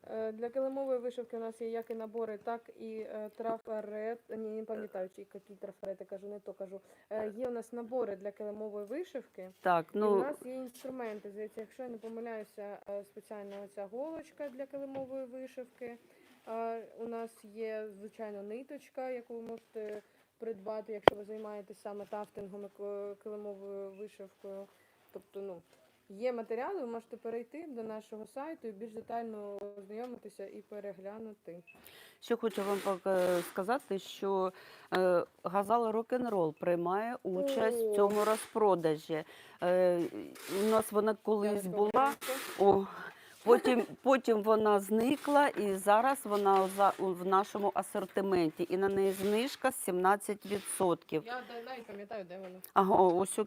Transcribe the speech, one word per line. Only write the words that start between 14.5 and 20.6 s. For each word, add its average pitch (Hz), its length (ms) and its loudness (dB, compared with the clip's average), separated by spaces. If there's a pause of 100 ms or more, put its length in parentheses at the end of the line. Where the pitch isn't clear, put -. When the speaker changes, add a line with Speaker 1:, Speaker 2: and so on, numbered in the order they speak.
Speaker 1:
килимової 269 600 -8
вишивки, 247 680 -12 (520)
е, 226 340 -4 (160)
у 226 80 -8
нас 226 240 -6 (140)
є, 214 440 -6 (100)
звичайно, 208 440 -10
ниточка, 262 680 -10
яку 240 240 -8
ви 233 80 -10
можете 220 600 -10 (360)
придбати, 214 540 -6